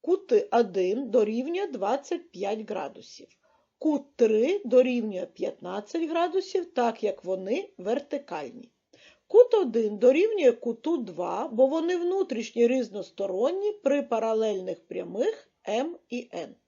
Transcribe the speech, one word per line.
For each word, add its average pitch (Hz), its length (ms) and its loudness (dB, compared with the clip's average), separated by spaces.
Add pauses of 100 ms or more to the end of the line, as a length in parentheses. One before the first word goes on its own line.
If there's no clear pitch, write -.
Кут 370 320 0 (180)
один 208 580 2
дорівнює 254 580 0
двадцять 262 640 -4
п'ять 208 380 -6
градусів. - 680 -12 (420)
Кут - 360 -2
три 240 500 2
дорівнює 240 600 2
п'ятнадцять 208 840 -6
градусів, 349 640 -2
так 233 300 -2
як 202 200 -4
вони 190 540 -4
вертикальні. 185 920 -6 (580)
Кут 480 240 8
один 226 440 0
дорівнює 294 540 6
куту 240 460 -4
два, 180 500 -6
бо 262 200 4
вони 330 300 -2
внутрішні 339 680 0
різносторонні 233 1040 -2
при 285 320 0
паралельних 220 840 -2
прямих 196 640 -6 (160)
М 277 300 -4 (120)
і 240 240 -8
Н. 170 220 -10 (120)